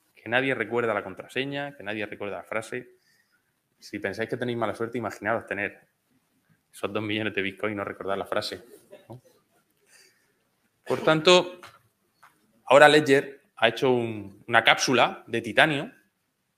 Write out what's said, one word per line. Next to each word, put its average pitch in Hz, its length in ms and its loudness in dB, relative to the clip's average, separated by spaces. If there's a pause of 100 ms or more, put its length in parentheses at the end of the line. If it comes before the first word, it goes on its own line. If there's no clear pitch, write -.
(160)
que - 140 -16
nadie 131 260 0
recuerda 113 380 -2
la 98 100 -2
contraseña, 139 720 -10
que 95 80 -20
nadie 107 220 -8
recuerda 101 320 -10
la 85 60 -12
frase. 120 520 -10 (840)
Si - 200 -14
pensáis 101 300 -6
que 131 80 -6
tenéis 120 200 -6
mala 107 180 -4
suerte, 117 220 -8
imaginaros 107 480 -6
tener 98 360 -8 (920)
esos 101 200 -10
dos 107 120 -4
millones 107 300 -4
de 98 80 -4
Bitcoin 101 320 -6
y - 20 -8
no 101 80 -8
recordar 98 340 -6
la 95 80 -6
frase, 95 380 -6 (460)
¿no? 123 120 -20 (1600)
Por 127 180 -4
tanto, 160 560 4 (1040)
ahora 143 220 10
Ledger 143 540 4 (140)
ha 113 140 2
hecho 127 220 0
un, 110 560 -4
una 117 160 4
cápsula 147 640 2
de 113 160 -4
titanio. 143 500 0 (680)